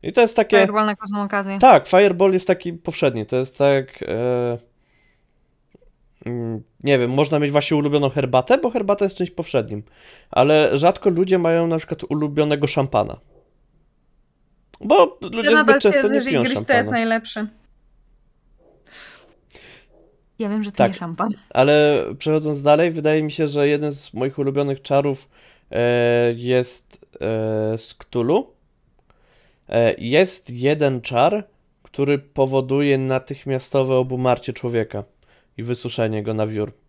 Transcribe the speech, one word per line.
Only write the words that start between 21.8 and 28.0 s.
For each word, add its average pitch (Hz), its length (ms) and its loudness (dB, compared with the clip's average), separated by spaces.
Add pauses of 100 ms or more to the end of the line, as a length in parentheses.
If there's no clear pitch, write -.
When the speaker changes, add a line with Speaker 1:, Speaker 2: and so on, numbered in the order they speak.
Speaker 1:
przechodząc 151 420 -2
dalej, 151 300 4
wydaje 156 320 0
mi 151 80 -4
się, 151 160 -2
że 143 200 0
jeden 147 240 0
z 139 220 -14
moich 131 260 -4
ulubionych 139 420 -2
czarów, 139 480 -2 (420)
e, 120 600 2
jest, 123 720 -4 (160)
e, 110 560 -2
z - 160 -16
Cthulhu. 165 640 -2 (1120)